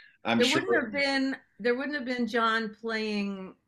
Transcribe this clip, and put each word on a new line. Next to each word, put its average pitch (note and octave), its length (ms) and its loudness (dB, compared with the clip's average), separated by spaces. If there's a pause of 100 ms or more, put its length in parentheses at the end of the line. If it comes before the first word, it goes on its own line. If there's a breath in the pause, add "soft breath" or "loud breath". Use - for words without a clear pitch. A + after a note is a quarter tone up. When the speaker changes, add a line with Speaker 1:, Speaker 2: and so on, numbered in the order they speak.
(240 soft breath)
Speaker 1:
I'm A#3 140 2
Speaker 2:
There A#3+ 100 6
Speaker 1:
sure D4+ 140 2
Speaker 2:
wouldn't E4 200 2
have G#3+ 100 -8
been, C#4 440 0 (240)
there A#3+ 160 2
wouldn't C#4+ 180 -4
have C4+ 100 -6
been B3 220 -2
John A3+ 540 0
playing G#3 760 -4 (140)